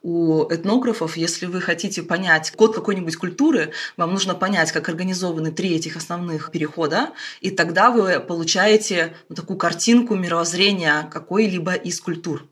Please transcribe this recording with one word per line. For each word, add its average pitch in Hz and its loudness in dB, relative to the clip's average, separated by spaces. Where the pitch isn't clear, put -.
у 165 2
этнографов: 196 0
если 165 -4
вы 180 -6
хотите 170 -4
понять 170 0
код 220 4
какой-нибудь 185 -4
культуры, 190 0
вам 170 0
нужно 190 0
понять, 180 0
как 151 -4
организованы 175 -2
три 185 -2
этих 160 -6
основных 170 -6
перехода, 160 -2
и 185 -2
тогда 185 4
вы 190 2
получаете, 175 2
ну, - -12
такую 190 -8
картинку 226 4
мировоззрения 170 2
какой-либо 180 0
из - -6
культур. 160 -6